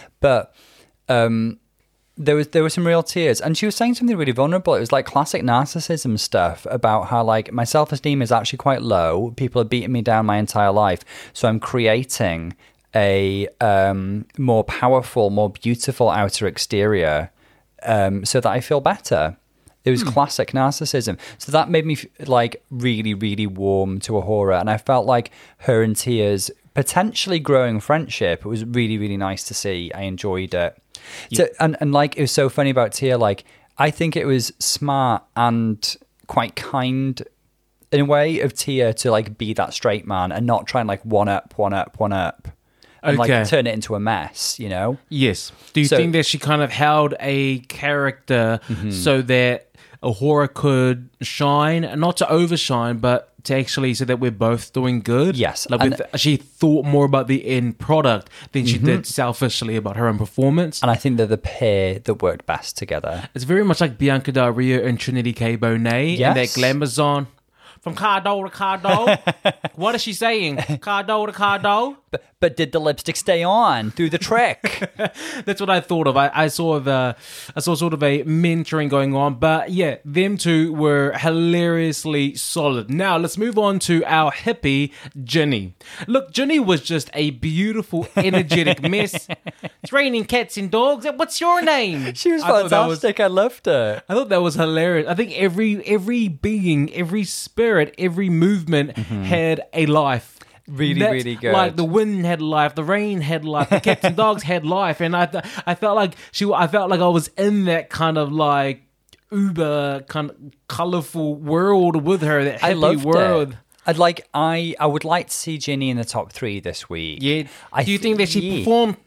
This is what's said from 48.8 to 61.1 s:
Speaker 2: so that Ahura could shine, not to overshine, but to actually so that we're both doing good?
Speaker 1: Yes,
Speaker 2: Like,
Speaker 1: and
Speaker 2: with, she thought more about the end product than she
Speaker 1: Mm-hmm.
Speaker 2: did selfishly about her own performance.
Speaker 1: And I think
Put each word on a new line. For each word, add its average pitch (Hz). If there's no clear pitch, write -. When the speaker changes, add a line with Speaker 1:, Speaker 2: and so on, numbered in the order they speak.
Speaker 2:
so 131
that 123
Ahura 135
could 127
shine, 147
not 170
to -
overshine, 139
but 123
to 135
actually 131
so 127
that 123
we're 123
both 113
doing 127
good? 135
Speaker 1:
Yes, 104
Speaker 2:
Like, 123
Speaker 1:
and 131
Speaker 2:
with, -
she 147
thought 151
more 143
about 135
the 135
end 123
product 139
than 131
she 117
Speaker 1:
Mm-hmm. 110
Speaker 2:
did 175
selfishly 120
about 104
her 117
own 107
performance. 139
Speaker 1:
And 123
I 117
think 127